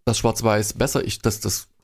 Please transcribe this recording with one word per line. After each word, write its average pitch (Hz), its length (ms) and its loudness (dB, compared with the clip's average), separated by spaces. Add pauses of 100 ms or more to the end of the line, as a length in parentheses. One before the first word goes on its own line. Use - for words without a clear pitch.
das 117 140 0
Schwarz-Weiß 110 540 2
besser. 135 320 0
Ich, - 160 -8
das, 110 180 0
das - 300 -6 (160)